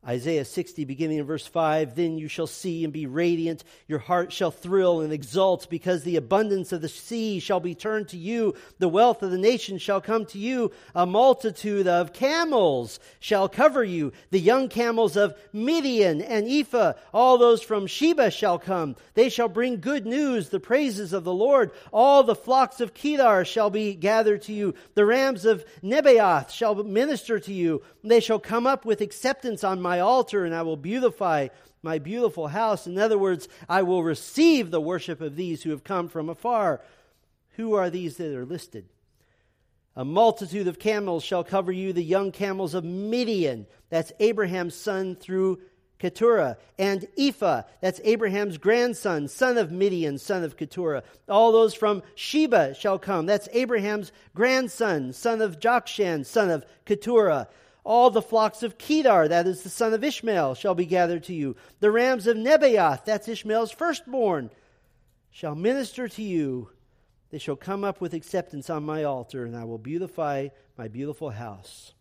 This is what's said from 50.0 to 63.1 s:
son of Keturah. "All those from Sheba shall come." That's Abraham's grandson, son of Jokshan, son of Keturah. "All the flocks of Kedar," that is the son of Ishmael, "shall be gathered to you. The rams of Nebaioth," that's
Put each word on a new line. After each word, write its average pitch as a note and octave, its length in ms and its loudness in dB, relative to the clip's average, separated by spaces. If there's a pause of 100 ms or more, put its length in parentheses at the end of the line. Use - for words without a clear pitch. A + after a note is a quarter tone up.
son F#3 260 -4
of D3+ 140 -8
Keturah. D#3 460 -6 (260)
"All A3 220 6
those A3+ 240 6
from G#3 260 0 (140)
Sheba A#3 580 2
shall G3 240 -2
come." F3+ 300 -4
That's G3+ 260 0
Abraham's G#3+ 580 -2 (220)
grandson, G#3 800 0
son A3+ 260 -2
of F#3 200 -2
Jokshan, G3 680 -2
son G#3 240 0
of D3+ 160 -2 (200)
Keturah. G#3 600 2 (380)
"All A#3+ 260 6
the G#3+ 100 0
flocks A3 420 0
of G#3+ 140 -8
Kedar," B3 500 4
that E3+ 180 2
is F#3 180 -4
the F#3 60 -14
son A3 240 -2
of A3 120 -2
Ishmael, F#3+ 500 -2
"shall G3 180 -2
be F3 120 -2
gathered E3+ 400 0
to F#3 80 -12
you. C#3 240 -6 (240)
The G#3 100 4
rams A#3 360 2
of A#3 100 2
Nebaioth," A3+ 680 4
that's G#3 240 -4